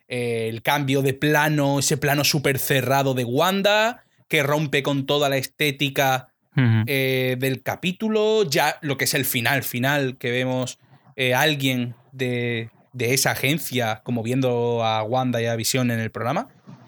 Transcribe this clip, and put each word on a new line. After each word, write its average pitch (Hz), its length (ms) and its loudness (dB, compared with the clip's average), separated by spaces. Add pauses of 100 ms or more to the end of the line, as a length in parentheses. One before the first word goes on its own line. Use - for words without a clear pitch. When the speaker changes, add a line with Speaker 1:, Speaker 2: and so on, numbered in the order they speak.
Speaker 1:
eh, 117 420 -4
el 113 120 -8
cambio 139 400 2
de 135 140 2
plano, 147 640 2
ese 143 180 0
plano 143 260 0
súper 139 360 0
cerrado 135 560 2
de 123 80 0
Wanda, 196 800 2 (260)
que 156 140 2
rompe 147 400 0
con 139 220 0
toda 143 220 2
la 135 80 0
estética, 139 920 -2 (280)
Speaker 2:
Ujú. 113 300 4
Speaker 1:
eh, 131 540 0
del 131 240 -2
capítulo, 214 800 -2
ya 156 380 0
lo 139 160 -4
que 131 80 -4
es - 80 0
el 139 120 0
final, 123 380 0
final, 131 540 -2
que 123 140 -4
vemos, 127 480 -4 (380)
eh, 127 160 0
alguien 131 640 0 (180)
de, 120 560 -4 (240)
de 120 200 -2
esa 135 180 2
agencia 123 760 -2
como 120 180 -2
viendo 120 640 0
a 110 180 0
Wanda 120 380 0
y 117 60 -2
a 117 100 -2
Visión 120 340 0
en 117 80 -2
el 110 120 -4
programa. 135 360 -4 (400)